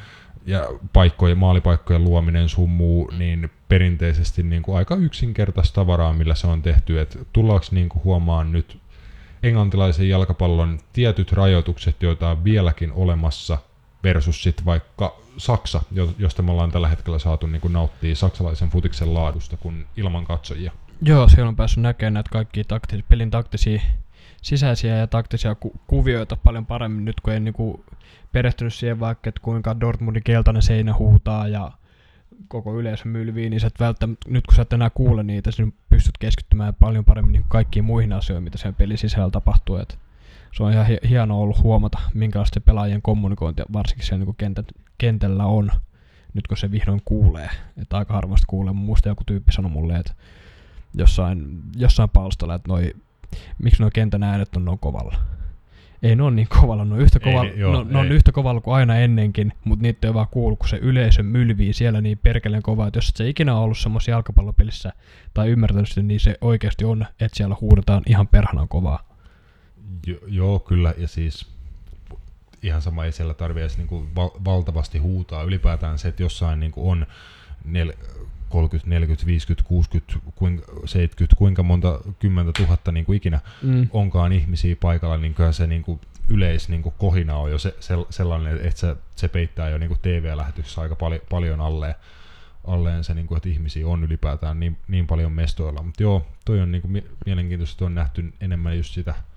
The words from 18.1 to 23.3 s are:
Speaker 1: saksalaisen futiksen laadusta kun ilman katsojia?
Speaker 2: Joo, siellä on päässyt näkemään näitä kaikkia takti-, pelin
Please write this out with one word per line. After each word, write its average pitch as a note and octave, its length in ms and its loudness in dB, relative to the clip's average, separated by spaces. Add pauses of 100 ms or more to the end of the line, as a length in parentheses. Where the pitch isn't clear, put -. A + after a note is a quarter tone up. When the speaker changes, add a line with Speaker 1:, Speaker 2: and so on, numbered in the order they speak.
Speaker 1:
saksalaisen E2 540 -2
futiksen E2 440 0
laadusta D#2+ 420 -2
kun E2 280 -10 (120)
ilman F2 280 -4
katsojia? E2+ 480 -8 (300)
Speaker 2:
Joo, D3 260 6
siellä A#2+ 200 10
on A2 80 -4
päässyt A2+ 260 0
näkemään A2+ 320 0
näitä G#2 180 -4
kaikkia G#2+ 360 -4
takti-, G#2 400 -6
pelin A#2 220 4